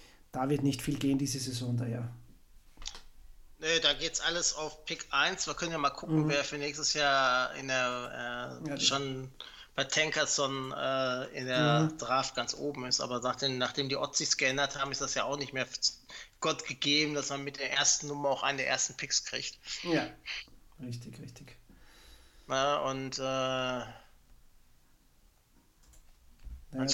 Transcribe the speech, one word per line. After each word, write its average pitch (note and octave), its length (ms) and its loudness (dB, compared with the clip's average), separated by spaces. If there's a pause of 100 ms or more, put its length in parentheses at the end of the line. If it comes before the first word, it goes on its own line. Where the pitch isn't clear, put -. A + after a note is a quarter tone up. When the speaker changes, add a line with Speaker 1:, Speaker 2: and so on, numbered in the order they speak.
(320)
Speaker 1:
da C3+ 180 0
wird C#3+ 140 4
nicht C#3 180 2
viel D3 160 0
gehen C#3 200 4
diese C#3 220 0
Saison, A#2+ 380 -2
daher. A#2+ 340 -2 (1500)
Speaker 2:
Nee, D#3+ 220 2
da D3 120 6
geht's D#3 280 -2
alles E3 340 0
auf D3+ 300 -8
Pick E3 260 -8
eins. D#3+ 360 2
Wir D3 60 -2
können E3 180 -4
ja E3 60 -2
mal C#3 140 2
gucken, D#3 320 2
Speaker 1:
Mhm. D3+ 60 2
Speaker 2:
wer C#3+ 140 4
für D3 140 -4
nächstes C#3+ 360 0
Jahr C3+ 600 4
in C3+ 120 -8
der, B2 1000 -2
äh, D3+ 40 -4
Speaker 1:
Ja, C#3 100 -4
Speaker 2:
schon C3 520 0 (440)
bei C#3 100 0
Tankerson, C#3 880 2
äh, C3 520 0 (120)
in C3 80 -4
der B2+ 360 6 (100)
Speaker 1:
Mhm. - 60 -10
Speaker 2:
Draft B2+ 380 0
ganz A#2 180 -2
oben C#3 320 -4
ist. B2 160 2
Aber B2 200 -2
nachdem, B2+ 360 0
nachdem B2+ 300 -2
die C3+ 100 -2
Odds C#3 200 -2
sich D#3+ 200 0
geändert C#3 420 2
haben, C#3 120 -2
ist C3+ 100 -4
das C3 120 -2
ja A2+ 100 2
auch C3+ 140 -2
nicht C#3 160 -6
mehr C3 100 0
f-, - 160 -8 (680)
Gott D#3+ 220 0
gegeben, D3 480 2
dass C#3 140 -2
man C#3 140 -4
mit C#3+ 140 -8
der C3+ 140 -4
ersten C#3+ 360 2
Nummer C#3+ 220 0
auch C3+ 140 2
einen C#3 160 2
der C3 80 0
ersten - 280 0
Picks - 300 -2
kriegt. - 320 -6 (260)
Speaker 1:
Ja, E3 240 2 (720)
richtig, A#2+ 400 -10
richtig. - 380 -16 (920)
Speaker 2:
Na, C#3+ 340 4
und, C3+ 360 -2
äh, C3+ 40 -8
Speaker 1:
Ja, C3 680 0 (2750)
Speaker 2:
man C3+ 220 -2